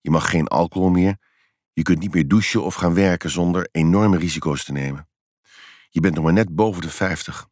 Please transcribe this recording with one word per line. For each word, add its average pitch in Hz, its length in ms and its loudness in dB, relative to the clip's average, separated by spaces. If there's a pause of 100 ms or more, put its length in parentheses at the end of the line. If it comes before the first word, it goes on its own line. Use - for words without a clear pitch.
Je 78 80 -8
mag 78 200 2
geen 80 180 0
alcohol 87 420 0
meer. 92 280 2 (560)
Je 80 80 -4
kunt 80 180 2
niet 95 140 -6
meer 80 140 2
douchen 104 360 2
of 92 120 -6
gaan 85 180 0
werken 90 360 2
zonder 87 420 -2
enorme 90 460 4
risico's 78 480 -4
te 69 60 -12
nemen. 69 380 -8 (800)
Je 82 100 -4
bent 82 160 2
nog 80 80 -2
maar 82 100 4
net 95 220 0
boven 98 260 0
de 80 80 -8
vijftig. - 600 -6